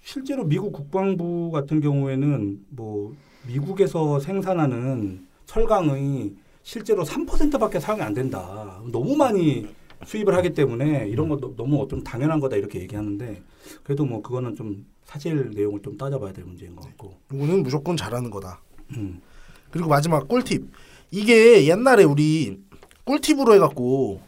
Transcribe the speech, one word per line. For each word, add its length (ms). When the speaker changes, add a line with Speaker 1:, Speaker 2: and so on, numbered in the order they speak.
Speaker 1:
실제로 420
미국 280
국방부 800
같은 280
경우에는 800
뭐 420
미국에서 760
생산하는 1040
철강의 880
실제로 420
삼 220
퍼센트밖에 540
사용이 220
안 120
된다. 680
너무 240
많이 500
수입을 300
하기 180
때문에 540
이런 200
거 100
너-, 180
너무 260
어떤 200
당연한 380
거다, 160
이렇게 240
얘기하는데, 640
그래도 240
뭐 160
그거는 340
좀 300
사실 500
내용을 280
좀 160
따져봐야 340
될 120
문제인 300
것 120
같고. 300
Speaker 2:
이거는 280
무조건 340
잘하는 340
거다. 320
Speaker 1:
음. 240
Speaker 2:
그리고 180
마지막 380
꿀팁. 380
이게 560
옛날에 380
우리 540
꿀팁으로 500
해갖고 720